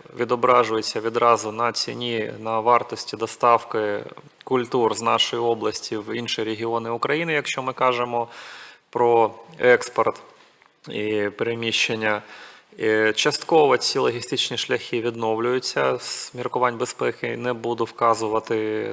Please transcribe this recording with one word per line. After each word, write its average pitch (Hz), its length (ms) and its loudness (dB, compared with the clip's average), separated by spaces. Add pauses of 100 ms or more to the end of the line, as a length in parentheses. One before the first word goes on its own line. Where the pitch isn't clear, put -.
(180)
відображується 120 800 2
відразу 113 520 2
на 113 200 -2
ціні, 117 680 -4
на 110 200 -2
вартості 117 560 0
доставки 110 880 2 (400)
культур 120 500 2
з 107 80 -6
нашої 117 400 0
області 110 540 -2
в 110 200 -6
інші 113 280 -4
регіони 113 460 -4
України, 147 420 -2
якщо 139 300 -2
ми 127 100 -4
кажемо 120 560 0 (640)
про 117 400 4 (280)
експорт 117 640 4 (680)
і 107 500 -2
переміщення. 113 840 -2 (580)
Е, 110 320 4
частково 147 640 4
ці - 220 0
логістичні 123 580 -2
шляхи 123 440 -4
відновлюються. 120 1000 0
З - 360 -10
міркувань 123 420 -2
безпеки 120 600 -4
не 120 160 -4
буду 117 320 -2
вказувати, 110 1080 0